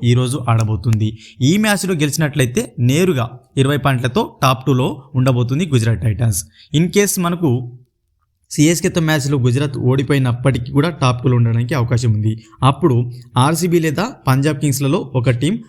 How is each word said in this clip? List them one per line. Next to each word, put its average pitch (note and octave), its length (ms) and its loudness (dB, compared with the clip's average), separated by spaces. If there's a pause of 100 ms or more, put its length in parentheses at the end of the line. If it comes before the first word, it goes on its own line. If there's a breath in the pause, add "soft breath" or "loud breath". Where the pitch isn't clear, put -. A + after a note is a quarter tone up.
ఈరోజు B2 460 0
ఆడబోతుంది. A2 680 0 (240 loud breath)
ఈ D3 160 4
మ్యాచ్లో G3+ 360 0
గెలిచినట్లయితే D3 840 -2
నేరుగా B2+ 600 0 (180)
ఇరవై C#3 200 2
పాయింట్లతో C3+ 640 -2
టాప్ B2+ 240 0
టూలో B2+ 380 0 (120 loud breath)
ఉండబోతుంది B2+ 520 0
గుజరాత్ A2+ 340 0
టైటన్స్. A2 440 -2 (320 soft breath)
In E3+ 100 4
case G3+ 340 0
మనకు E3 580 -2 (720)
సీఎస్కేతో E3 500 2
మ్యాచ్లో D3 360 0
గుజరాత్ B2+ 400 0
ఓడిపోయినప్పటికీ B2+ 920 0
కూడా C#3+ 180 2
టాప్ B2+ 340 -2
టూలో B2+ 120 2
ఉండడానికి A#2+ 380 0
అవకాశం A#2+ 400 0
ఉంది. G#2+ 300 -2 (200 loud breath)
అప్పుడు C3 480 0 (260 loud breath)
ఆర్సీబీ E3 420 2
లేదా D#3+ 300 -2 (180)
పంజాబ్ C#3 320 0
కింగ్స్లలో C#3 560 -2
ఒక A#2+ 140 0
టీం C#3+ 400 0